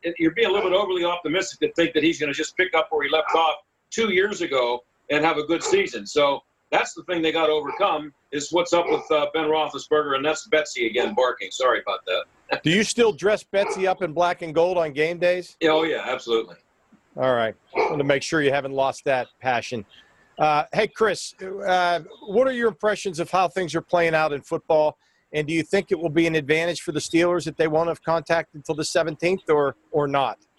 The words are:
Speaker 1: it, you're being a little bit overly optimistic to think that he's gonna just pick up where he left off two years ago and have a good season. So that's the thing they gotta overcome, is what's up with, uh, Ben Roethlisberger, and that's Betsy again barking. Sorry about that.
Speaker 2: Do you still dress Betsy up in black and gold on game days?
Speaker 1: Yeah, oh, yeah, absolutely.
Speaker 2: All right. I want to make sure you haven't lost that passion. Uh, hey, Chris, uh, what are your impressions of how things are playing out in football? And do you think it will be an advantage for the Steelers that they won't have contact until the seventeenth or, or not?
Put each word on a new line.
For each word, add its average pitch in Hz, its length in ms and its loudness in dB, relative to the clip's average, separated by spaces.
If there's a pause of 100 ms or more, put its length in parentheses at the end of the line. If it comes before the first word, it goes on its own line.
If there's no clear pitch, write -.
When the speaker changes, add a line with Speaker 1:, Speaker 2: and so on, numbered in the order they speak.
Speaker 1:
it, 170 160 -6
you're 160 140 2
being 220 160 2
a 190 40 2
little 190 180 0
bit 180 60 2
overly 185 280 0
optimistic 175 560 -4
to 151 120 -2
think 165 220 0
that 151 100 2
he's 156 160 0
gonna 147 120 -4
just 151 240 -8
pick 180 180 0
up 160 160 2
where 151 120 0
he 139 80 -4
left 156 240 0
off 160 220 2 (340)
two 220 220 -2
years 190 280 0
ago 127 440 -2 (260)
and 147 140 2
have 160 120 2
a 151 80 -2
good 165 200 -2
season. 123 420 0
So 143 360 2 (280)
that's 202 240 0
the 165 100 -16
thing 175 180 -4
they 160 100 0
gotta 156 200 2
overcome, 151 600 -2 (180)
is 143 220 -8
what's 170 200 0
up 170 160 2
with, 151 220 -2
uh, 147 240 2
Ben 160 120 0
Roethlisberger, 151 720 0
and 135 80 -2
that's 156 220 -2
Betsy 151 400 0
again 110 280 -2
barking. 104 360 0
Sorry 120 300 0
about 95 260 -6
that. - 560 -6
Speaker 2:
Do 151 80 2
you 202 140 4
still 226 280 2
dress 185 300 0
Betsy 196 440 -2
up 185 160 0
in 165 100 -4
black 175 300 0
and 160 120 -8
gold 175 220 2
on 160 160 0
game 156 260 -2
days? 175 420 0
Speaker 1:
Yeah, 160 100 4
oh, 156 120 4
yeah, 135 240 -2
absolutely. 117 500 -2 (600)
Speaker 2:
All 131 180 2
right. 113 200 0 (220)
I - 40 0
want - 180 0
to 143 60 0
make 139 180 2
sure 160 200 -2
you 139 100 2
haven't 135 200 -2
lost 135 320 -2
that 127 240 0 (120)
passion. 117 440 -2 (540)
Uh, 151 340 2
hey, 208 160 0
Chris, - 540 -2
uh, 185 580 0 (260)
what 233 220 2
are 262 40 -2
your 240 160 0
impressions 196 520 -4
of 160 100 -4
how 180 180 2
things 165 260 -4
are 165 80 -2
playing 170 320 2
out 156 180 2
in 139 80 -6
football? 151 560 0 (380)
And 151 120 -2
do 151 60 -4
you 165 100 0
think 196 300 0
it 175 60 -2
will 165 100 -2
be 165 180 2
an 160 80 0
advantage 160 460 0
for - 120 -8
the 147 80 -2
Steelers 175 440 2
that 156 140 -8
they 160 100 4
won't 160 200 2
have 160 140 -6
contact 165 520 -2
until 156 200 -6
the 151 100 -4
seventeenth 170 680 0
or, 143 260 2 (140)
or 147 180 0
not? 135 300 0 (200)